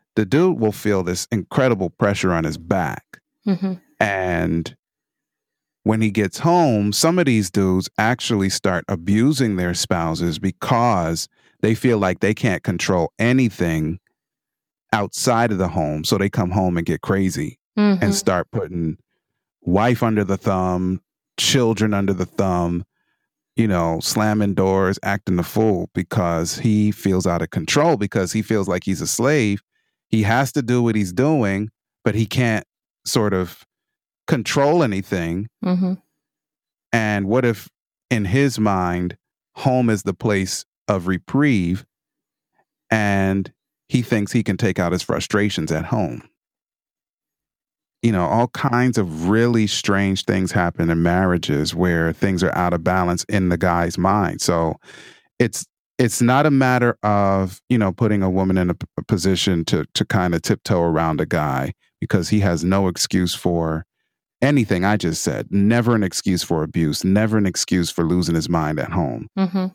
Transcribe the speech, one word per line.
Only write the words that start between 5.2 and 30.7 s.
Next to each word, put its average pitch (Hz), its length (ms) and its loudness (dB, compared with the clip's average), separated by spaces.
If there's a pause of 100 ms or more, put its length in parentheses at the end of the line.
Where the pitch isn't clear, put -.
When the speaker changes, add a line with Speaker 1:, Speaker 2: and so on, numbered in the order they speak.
Speaker 1:
when 110 160 2
he 110 100 2
gets 98 300 -2
home, 135 520 4
some 165 260 2
of 170 80 2
these 110 240 2
dudes 95 380 0 (100)
actually 107 500 0
start 92 400 -2
abusing 107 680 2
their 87 180 0
spouses 82 640 -2
because 95 920 0 (320)
they 113 140 2
feel 117 240 2
like 92 220 0
they 104 140 2
can't 92 280 -2
control 87 560 0
anything 92 800 0 (920)
outside 113 600 0
of 95 60 0
the 92 100 0
home. 78 360 -4
So 110 120 0
they 98 140 0
come 92 220 -2
home 92 260 0
and 82 80 -2
get - 160 -2
crazy 90 560 -2 (180)
Speaker 2:
Mm-hmm. 202 260 2
Speaker 1:
and 202 120 2
start - 360 -2
putting 85 480 -4 (600)
wife 113 420 2
under 107 220 2
the 95 120 0
thumb, 92 640 -2 (380)
children 110 560 2
under 98 180 0
the 90 140 -4
thumb, 90 580 -2 (680)
you 113 140 2
know, 82 320 0
slamming 107 540 0
doors, 95 500 0
acting 98 320 -2
the 87 80 0
fool 107 500 0
because 85 640 -2
he 104 320 2
feels 92 340 0
out 87 160 0
of - 100 -6
control, 143 460 0
because 98 360 -2
he 110 100 -2
feels 101 240 -2
like 92 180 -2
he's 92 160 -2
a 82 60 -6
slave. 113 560 0 (460)
He 110 160 2
has 120 280 2
to 143 100 0
do 123 200 2